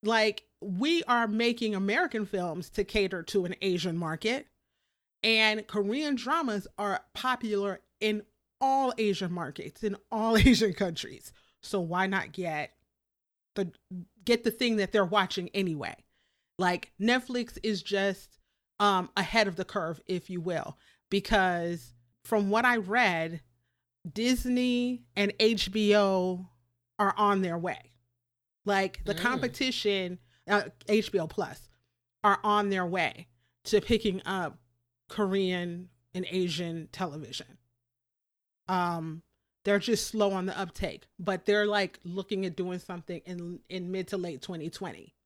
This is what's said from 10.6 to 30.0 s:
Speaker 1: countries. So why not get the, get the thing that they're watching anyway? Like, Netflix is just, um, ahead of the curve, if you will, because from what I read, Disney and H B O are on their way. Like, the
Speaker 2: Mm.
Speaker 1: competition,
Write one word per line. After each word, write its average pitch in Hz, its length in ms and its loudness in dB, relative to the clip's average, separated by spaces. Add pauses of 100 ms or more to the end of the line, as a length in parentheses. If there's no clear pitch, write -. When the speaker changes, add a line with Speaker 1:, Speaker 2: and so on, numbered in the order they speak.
Speaker 1:
countries. - 600 -6 (300)
So - 180 -4
why 180 260 0
not 190 260 -2
get 156 400 -6 (840)
the, 185 160 -2 (540)
get 233 200 2
the 226 60 2
thing 226 260 0
that 190 160 -2
they're 208 120 4
watching 180 500 0
anyway? 160 420 -4 (600)
Like, 180 420 -2
Netflix 247 600 0
is 214 200 -2
just, 196 560 -2 (400)
um, 196 380 2
ahead 202 320 2
of 170 80 -6
the 185 80 -4
curve, 170 420 -6
if 180 220 -4
you 180 120 -6
will, 165 380 -6 (320)
because 180 840 0 (300)
from 202 260 2
what 226 140 4
I 247 120 4
read, 180 640 0 (680)
Disney 247 920 0 (140)
and 202 240 2
H 220 320 4
B 208 240 6
O 185 520 2 (500)
are 196 180 2
on 202 260 4
their 170 160 -2
way. 165 320 -6 (720)
Like, 196 400 0
the 202 100 -2
Speaker 2:
Mm. 165 40 -4
Speaker 1:
competition, 208 1000 0 (300)